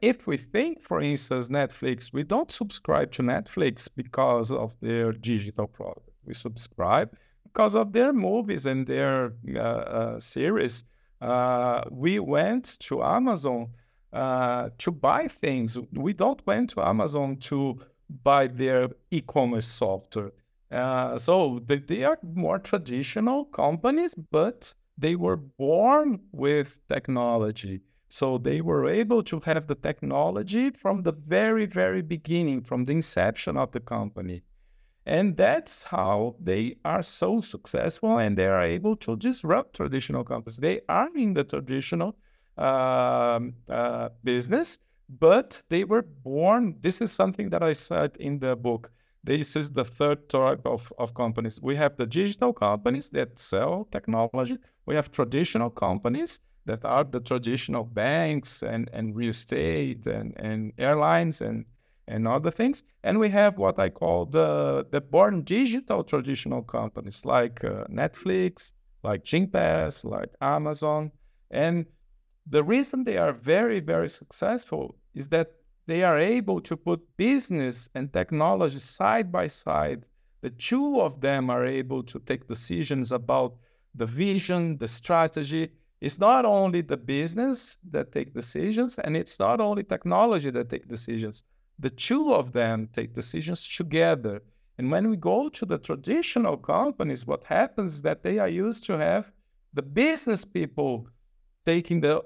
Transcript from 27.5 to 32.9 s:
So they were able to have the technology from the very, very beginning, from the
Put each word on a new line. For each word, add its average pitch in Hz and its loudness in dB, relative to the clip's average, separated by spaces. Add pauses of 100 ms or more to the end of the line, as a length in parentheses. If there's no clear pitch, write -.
So 131 0
they 135 0
were 151 0
able 214 2
to 165 -6
have 156 0
the 147 -4
technology 180 0
from 196 -2
the 170 0
very, 202 2
very 185 0
beginning, 160 0
from 127 -4
the 131 -2